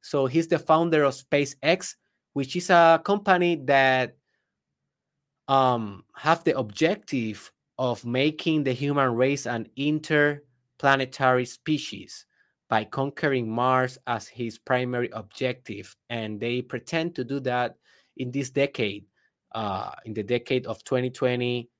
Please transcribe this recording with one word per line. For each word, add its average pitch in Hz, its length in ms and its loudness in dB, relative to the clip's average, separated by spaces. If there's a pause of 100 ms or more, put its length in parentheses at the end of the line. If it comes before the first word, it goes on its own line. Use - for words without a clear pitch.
So 139 240 0
he's 160 220 0
the 160 120 2
founder 160 440 4
of 135 100 2
SpaceX, 147 800 -2 (380)
which 139 220 -4
is 175 140 -4
a 165 340 8
company 180 600 2
that, 131 520 4 (1300)
um, 123 560 2 (120)
have 165 280 2
the - 140 2
objective 123 920 -2 (260)
of 123 280 -4
making 151 580 0
the 131 100 0
human 139 420 0
race 135 300 0
an 113 300 -4
interplanetary 139 1700 0
species - 800 -8 (440)
by 110 140 0
conquering 135 640 -2
Mars 127 480 0 (100)
as 117 200 -4
his 117 300 -10
primary 123 560 -2
objective. 110 840 -8 (140)
And 107 300 -6
they 120 220 -4
pretend 160 540 -6
to 131 80 -6
do 135 180 -6
that 123 340 -2 (420)
in 123 140 -6
this 131 180 -4
decade, 107 560 -2 (480)
uh, 104 380 -6 (140)
in 110 80 -10
the 107 100 -6
decade 120 420 -2
of - 180 -10
twenty 127 260 -2
twenty 123 600 -2 (100)